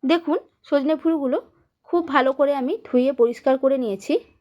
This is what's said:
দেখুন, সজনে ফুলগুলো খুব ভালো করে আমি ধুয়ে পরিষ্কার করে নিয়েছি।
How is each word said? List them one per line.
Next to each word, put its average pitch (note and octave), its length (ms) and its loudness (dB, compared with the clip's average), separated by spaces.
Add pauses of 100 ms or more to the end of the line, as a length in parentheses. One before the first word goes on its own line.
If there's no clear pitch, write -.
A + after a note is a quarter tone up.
দেখুন, E4 340 0 (280)
সজনে C#4+ 320 0
ফুলগুলো D4 400 -2 (520)
খুব F4 180 0
ভালো C4+ 260 2
করে C#4 220 0
আমি C4+ 180 -2 (120)
ধুয়ে B3+ 280 2
পরিষ্কার A#3+ 440 0
করে C4+ 200 0
নিয়েছি। A3 360 -4 (280)